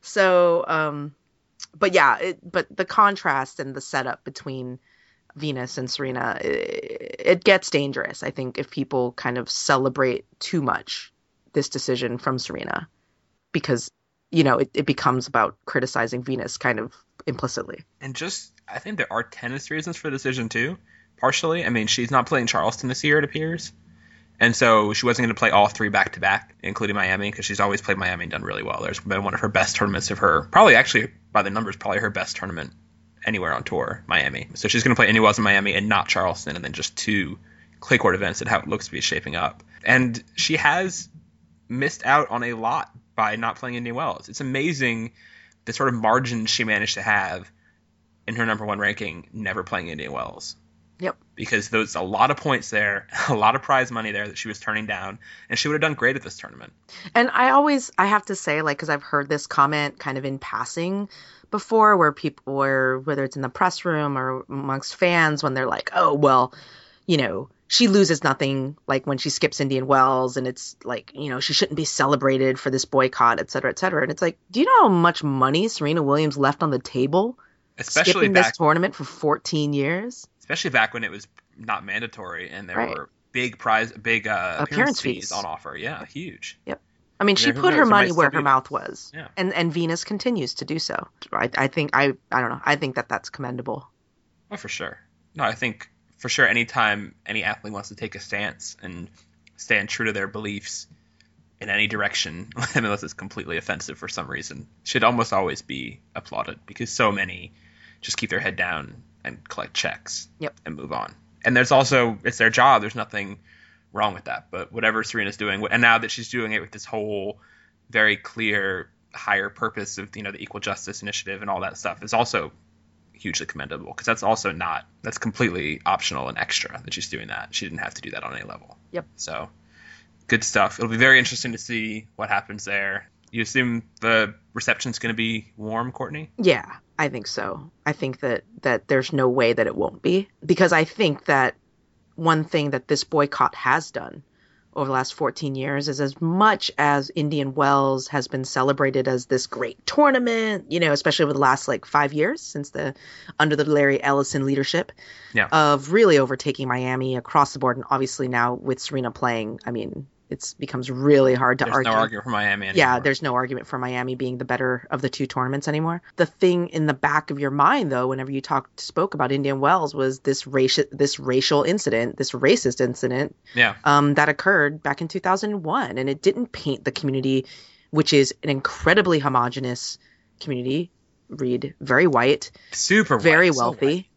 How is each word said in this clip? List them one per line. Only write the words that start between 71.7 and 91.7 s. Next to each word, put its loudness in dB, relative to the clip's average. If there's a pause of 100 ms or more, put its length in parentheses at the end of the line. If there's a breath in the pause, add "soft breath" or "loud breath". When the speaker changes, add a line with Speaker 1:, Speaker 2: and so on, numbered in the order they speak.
Speaker 1:
be -2
celebrated 2
for -2
this 0
boycott, 4
et -6
cetera, 0
et -8
cetera" 0
And -2
it's -4
like, 0 (140)
do -4
you 4
know 8
how 8
much 4
money 2
Serena 0
Williams 2
left 2
on 0
the 0
table 0 (400 soft breath)
Speaker 2:
Especially 2
Speaker 1:
skipping 4
Speaker 2:
back 6
Speaker 1:
this -2
tournament 2
for -10
fourteen -2
years? -4 (120)
Speaker 2:
Especially -4
back 2
when -6
it -6
was -14 (320)
not -6
mandatory -10
and -14
there -8
Speaker 1:
Right. -2
Speaker 2:
were -14 (220)
big -4
prize, 0
big, -2
uh, -2
Speaker 1:
Appearance -4
Speaker 2:
appearance 0
Speaker 1:
fees. -4
Speaker 2:
fees -12
on -6
offer. -12
Yeah, -10
huge. -16
Speaker 1:
Yep. -10 (360)
I -2
mean, 4
she 4
Speaker 2:
Yeah, 2
who -4
Speaker 1:
put 4
her 4
Speaker 2:
knows? -
There 6
might 6
Speaker 1:
money 4
Speaker 2:
still -2
Speaker 1:
where 4
Speaker 2:
be -4
Speaker 1:
her 2
Speaker 2:
those. -2
Speaker 1:
mouth 2
was. -8
Speaker 2:
Yeah. -14 (100)
Speaker 1:
And, -2
and 0
Venus -2
continues -4
to -10
do -4
so. -6 (240)
I, 0
I 2
think, -2